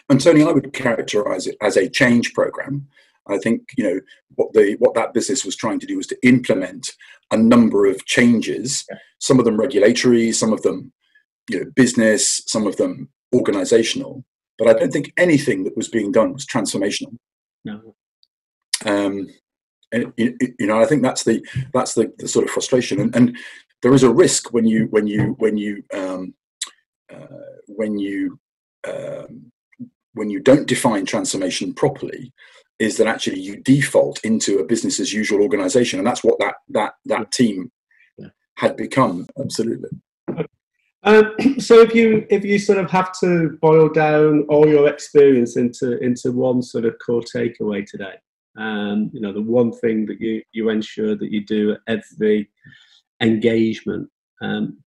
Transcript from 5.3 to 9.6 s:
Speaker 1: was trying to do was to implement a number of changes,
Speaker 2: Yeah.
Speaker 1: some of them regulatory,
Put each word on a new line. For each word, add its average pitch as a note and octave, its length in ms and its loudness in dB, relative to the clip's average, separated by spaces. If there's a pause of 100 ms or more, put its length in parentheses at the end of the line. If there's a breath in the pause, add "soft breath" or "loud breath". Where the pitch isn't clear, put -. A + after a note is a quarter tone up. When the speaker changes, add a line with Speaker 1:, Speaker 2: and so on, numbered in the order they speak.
Speaker 1:
was F#2+ 100 -10
trying G2+ 240 -4
to - 80 -12
do F#2+ 100 -6
was F#2 100 -8
to - 200 -2
implement F#2+ 640 0 (400 soft breath)
a G#2+ 60 0
number A2+ 480 4
of F#2+ 200 0
changes, A#2+ 840 0
Speaker 2:
Yeah. - 80 -16 (220 loud breath)
Speaker 1:
some C3 200 2
of A#2 60 4
them G#2+ 140 0
regulatory, A#2 720 2